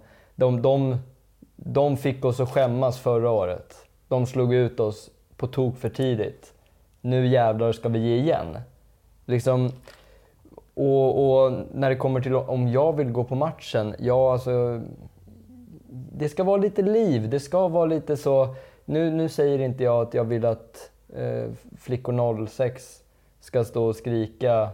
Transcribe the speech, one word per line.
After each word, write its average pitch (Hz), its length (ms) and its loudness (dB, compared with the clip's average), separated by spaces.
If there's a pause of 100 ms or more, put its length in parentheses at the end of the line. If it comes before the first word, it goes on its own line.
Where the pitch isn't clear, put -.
(360)
De, 127 260 2
de, 135 360 2 (580)
de 139 420 0
fick 131 280 -2
oss 123 140 0
att 127 100 0
skämmas 127 500 0
förra 120 320 2
året. 92 440 -2 (320)
De 127 180 0
slog 123 280 0
ut 123 260 2
oss 107 300 -2 (280)
på 131 100 -6
tok 127 300 -2
för 117 120 -6
tidigt. 123 640 -4 (480)
Nu 127 260 0
jävlar 117 440 2
ska 113 180 -4
vi 113 100 0
ge 117 160 2
igen. 123 420 -2 (680)
Liksom, 127 460 0 (1040)
och, 135 720 4
och 127 80 2 (200)
när 135 160 0
det 135 60 2
kommer 127 260 -2
till 131 140 -2
om 123 320 0
jag 143 280 2
vill 139 160 -2
gå 120 120 -2
på 131 120 -4
matchen, 127 640 -4
ja, 127 340 2
alltså, 123 480 -2 (1080)
det 127 400 -8
ska 185 140 -4
vara 196 140 4
lite 202 240 0
liv. 185 480 2
Det 139 100 0
ska 180 280 0
vara 170 180 2
lite 151 320 0
så. 135 380 2 (300)
Nu, 160 260 0
nu 160 180 0
säger 143 300 2
inte 131 240 -2
jag 120 180 4
att 117 120 -4
jag 120 100 2
vill 113 220 0
att, - 460 -6 (240)
eh, 120 300 -6 (320)
flickor 127 360 -6
noll 117 340 0
sex - 560 -6 (360)
ska - 240 -2
stå 117 220 -2
och 110 100 0
skrika, 113 800 0